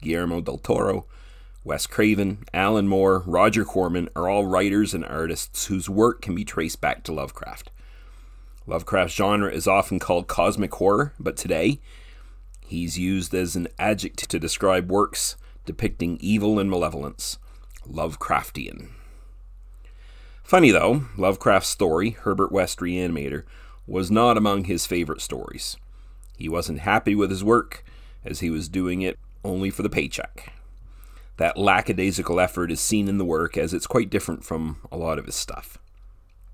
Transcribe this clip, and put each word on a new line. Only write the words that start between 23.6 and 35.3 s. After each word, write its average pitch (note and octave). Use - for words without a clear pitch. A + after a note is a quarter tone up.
was F#2
not A#2
among G2+
his F2+
favorite E2+
stories. -
He E2+
wasn't D#2+
happy G#2
with G2+
his F#2+
work, A2+
as D#2
he E2+
was D#2
doing F2+
it F#2
only G2
for -
the G2+
paycheck. -
That E2+
lackadaisical F#2
effort F2+
is D#2+
seen G#2
in G2
the G2
work, E2
as D#2+
it's F2
quite -
different F2
from D#2+
a D#2+
lot E2
of -
his -